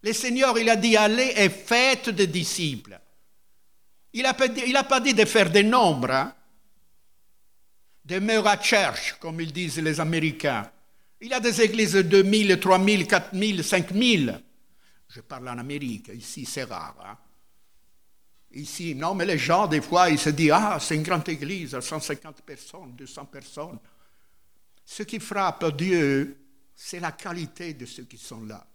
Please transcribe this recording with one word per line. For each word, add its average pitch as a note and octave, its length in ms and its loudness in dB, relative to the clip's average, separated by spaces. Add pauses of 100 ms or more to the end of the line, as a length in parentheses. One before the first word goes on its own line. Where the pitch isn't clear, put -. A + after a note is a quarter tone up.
Le G#3 100 -4
Seigneur, B3 460 0
il A3+ 100 2
a A3+ 80 6
dit, « A3 220 4
Allez A3+ 380 4
et G3 120 6
faites B3 600 0
des F#3+ 160 2
disciples. » D#3 720 -6 (1120)
Il B3 140 -4
a B3+ 80 0
pas C4 140 2
dit, A#3+ 180 -4
il B3+ 100 0
a C4 80 2
pas C4+ 160 2
dit B3 140 2
de G#3+ 100 6
faire G3+ 260 4
des G3+ 120 6
nombres, F#3 480 4
hein. C3+ 240 0 (1700)
Des F3+ 160 -6
meurs A3 260 0
à G3+ 140 4
church, - 600 0
comme E3 200 -10
ils D#3+ 120 -6
disent E3 280 -6
les D#3 200 -2
Américains. D#3 680 -2 (500)
Il A3+ 80 -16
y C4 60 -4
a B3 60 -2
des A3 200 0
églises A3 320 2
de G3 100 4
deux G3 200 6
mille, G3 360 4
trois F#3 200 4
mille, G3 280 2
quatre - 280 0
mille, F#3+ 280 -2
cinq F3 280 -2
mille. F3+ 500 2 (680)
Je B2 120 -20
parle B2+ 280 -16
en A#2+ 100 -10
Amérique, B2+ 560 -10
ici A#2+ 320 -14
c'est C3+ 180 -8
rare, F2 400 -14
hein. G2+ 140 -18 (1300)
Ici, D3+ 440 -10
non, E3 200 -4
mais F3+ 120 -2
les F#3 100 0
gens, E3 300 2
des D3+ 160 0
fois, F3 260 4
ils D3+ 100 2
se D#3 120 0
disent, « D3 240 4
Ah, G3+ 260 2
c'est - 140 -4
une D#3 80 -2
grande E3 260 -2
église, D3 520 -8
cent D3+ 200 -8
cinquante D3 400 -12
personnes, D3 560 -20
deux C3 100 -20
cents C#3+ 200 -18
personnes. » C#3+ 520 -16 (1080)
Ce - 160 -14
qui G#3+ 180 -10
frappe F3 560 -4
Dieu, C#3+ 640 0 (360)
c'est - 240 -16
la E3+ 140 -8
qualité E3+ 640 -12
de B2 100 -16
ceux - 200 -20
qui B2 120 -20
sont A2+ 280 -18
là. G#2+ 300 -18